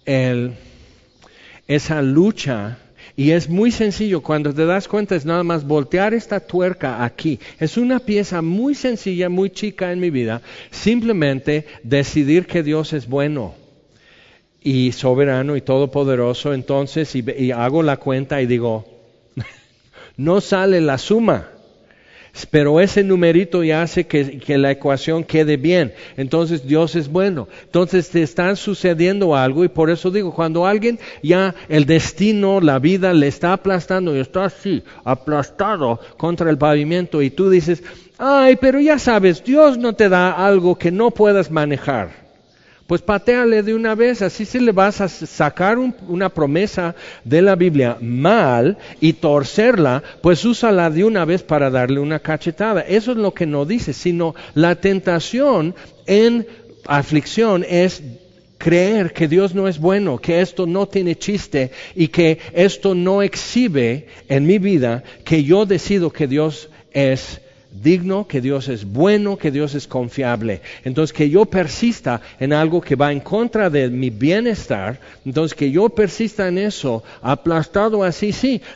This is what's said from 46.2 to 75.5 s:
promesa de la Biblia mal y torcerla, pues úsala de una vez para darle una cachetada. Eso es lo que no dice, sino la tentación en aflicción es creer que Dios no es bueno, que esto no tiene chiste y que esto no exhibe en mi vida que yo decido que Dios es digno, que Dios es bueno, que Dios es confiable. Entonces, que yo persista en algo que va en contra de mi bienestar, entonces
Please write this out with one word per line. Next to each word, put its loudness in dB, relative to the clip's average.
promesa -2
de 4
la 6
Biblia 2
mal 2
y 4
torcerla, 2
pues 2
úsala 2
de 0
una 2
vez 0
para 0
darle 0
una -4
cachetada. -4
Eso 0
es -4
lo -2
que -4
no -2
dice, -6
sino -4
la 2
tentación 0
en 2
aflicción 0
es 0
creer 2
que 0
Dios 2
no 0
es -4
bueno, 0
que 0
esto -2
no -2
tiene -2
chiste -4
y 2
que 2
esto 2
no 0
exhibe -2
en 2
mi 6
vida 0
que 2
yo 4
decido 0
que -4
Dios -2
es -2
digno, 0
que -4
Dios -4
es -8
bueno, 0
que -4
Dios -4
es -8
confiable. -4
Entonces, -2
que -2
yo 4
persista -2
en -2
algo 2
que -2
va 2
en -4
contra -2
de 0
mi -4
bienestar, -2
entonces -4